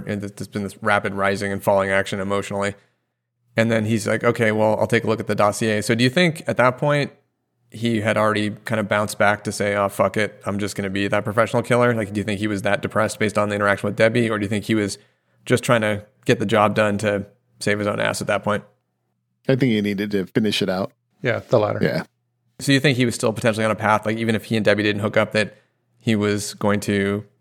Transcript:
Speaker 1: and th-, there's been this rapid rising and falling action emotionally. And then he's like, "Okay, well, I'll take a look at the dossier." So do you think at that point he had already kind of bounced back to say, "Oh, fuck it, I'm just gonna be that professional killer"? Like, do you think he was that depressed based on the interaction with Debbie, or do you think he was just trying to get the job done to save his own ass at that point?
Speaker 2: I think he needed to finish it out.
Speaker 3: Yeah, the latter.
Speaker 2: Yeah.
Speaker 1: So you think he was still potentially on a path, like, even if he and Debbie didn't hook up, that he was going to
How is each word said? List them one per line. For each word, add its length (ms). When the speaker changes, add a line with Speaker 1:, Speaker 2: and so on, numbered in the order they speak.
Speaker 1:
and 160
th-, 140
there's 120
been 140
this 200
rapid 300
rising 400
and 100
falling 280
action 280
emotionally. 580
And 120
then 140
he's 240
like, 160
"Okay, 280
well, 280
I'll 60
take 180
a 20
look 140
at 60
the 80
dossier." 480
So 120
do 80
you 60
think 380
at 100
that 220
point 340
he 300
had 160
already 360
kind 160
of 80
bounced 300
back 260
to 80
say, 240
"Oh, 140
fuck 260
it, 300
I'm 120
just 180
gonna 120
be 200
that 160
professional 380
killer"? 320
Like, 200
do 60
you 40
think 160
he 60
was 160
that 180
depressed 380
based 180
on 140
the 40
interaction 320
with 100
Debbie, 340
or 80
do 60
you 40
think 160
he 100
was 220
just 180
trying 200
to 240
get 140
the 80
job 280
done 240
to 280
save 220
his 60
own 140
ass 220
at 60
that 140
point? 220
Speaker 2:
I 100
think 160
he 100
needed 300
to 120
finish 380
it 80
out. 200
Speaker 3:
Yeah, 240
the 120
latter. 240
Speaker 2:
Yeah. 220
Speaker 1:
So 120
you 80
think 180
he 80
was 80
still 180
potentially 320
on 60
a 40
path, 300
like, 140
even 160
if 100
he 120
and 80
Debbie 180
didn't 180
hook 160
up, 160
that 240
he 160
was 400
going 260
to 440